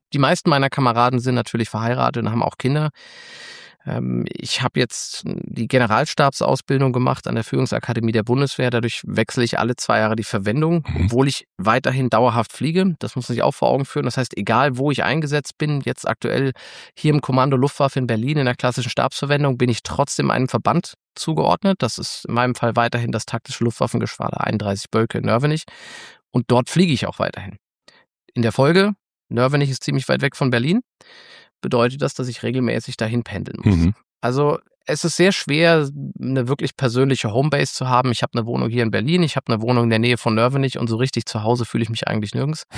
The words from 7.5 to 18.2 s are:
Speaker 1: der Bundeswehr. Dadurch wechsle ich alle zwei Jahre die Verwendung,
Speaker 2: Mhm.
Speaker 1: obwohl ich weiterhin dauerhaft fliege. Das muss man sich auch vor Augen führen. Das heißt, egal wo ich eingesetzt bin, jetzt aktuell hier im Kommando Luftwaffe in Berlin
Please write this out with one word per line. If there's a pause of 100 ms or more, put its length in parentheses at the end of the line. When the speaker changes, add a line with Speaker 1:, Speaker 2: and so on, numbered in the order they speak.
Speaker 1:
der
Bundeswehr.
Dadurch
wechsle
ich
alle
zwei
Jahre
die
Verwendung,
Speaker 2:
Mhm.
Speaker 1:
obwohl
ich (120)
weiterhin
dauerhaft
fliege.
Das
muss
man
sich
auch
vor
Augen
führen.
Das
heißt,
egal
wo
ich
eingesetzt
bin,
jetzt
aktuell (460)
hier
im
Kommando
Luftwaffe
in
Berlin